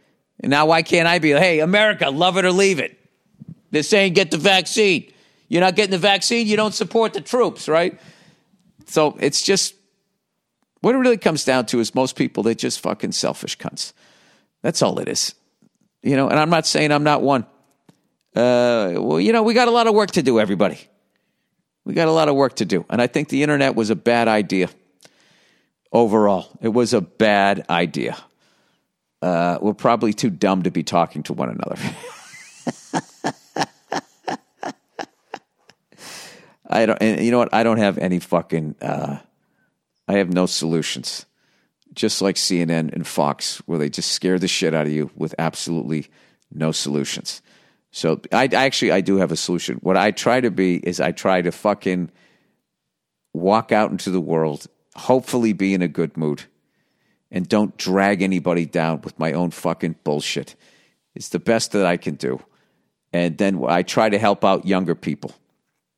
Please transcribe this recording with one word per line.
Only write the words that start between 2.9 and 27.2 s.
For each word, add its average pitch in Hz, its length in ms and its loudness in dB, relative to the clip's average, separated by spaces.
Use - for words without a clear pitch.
They're 151 120 0
saying, 196 300 4
"Get 180 180 4
the 202 60 0
vaccine." 190 720 2
You're 170 100 2
not 185 160 4
getting 202 160 2
the 185 60 0
vaccine, 202 500 2
you 208 80 2
don't 214 180 0
support 214 380 0
the 202 80 -8
troops, - 480 -2
right? 165 320 0
So 151 340 2
it's - 220 0
just, - 340 0
what 233 160 2
it 269 40 0
really 247 180 4
comes 165 260 0
down 127 240 2
to 120 140 0
is 107 120 -2
most 127 220 0
people, 123 260 -2
they're 113 120 2
just 123 260 -4
fucking - 320 -4
selfish - 460 -4
cunts. - 340 -10
That's - 200 -2
all 104 180 0
it 90 80 -8
is. - 280 -6
You 139 120 2
know, 135 140 2
and 151 100 2
I'm 156 100 2
not 160 160 2
saying 151 260 0
I'm 147 120 2
not 147 180 4
one. 127 220 2
Uh, 120 600 2
well, 135 220 0
you 208 140 4
know, 226 80 4
we 220 120 2
got 240 140 4
a 233 40 2
lot 233 160 4
of 214 60 4
work 208 180 2
to 175 100 0
do, 123 180 4
everybody. 95 380 0
We - 100 -8
got 165 140 2
a 160 40 2
lot 160 180 4
of 139 60 2
work 135 220 0
to 110 80 0
do. 90 240 -2
And 110 120 0
I 123 60 2
think 151 220 -4
the 135 120 0
internet 143 340 2
was 110 140 0
a 110 60 2
bad 117 320 2
idea 98 420 0
overall. 104 680 2
It 113 80 -2
was 117 240 0
a 104 80 2
bad 101 680 2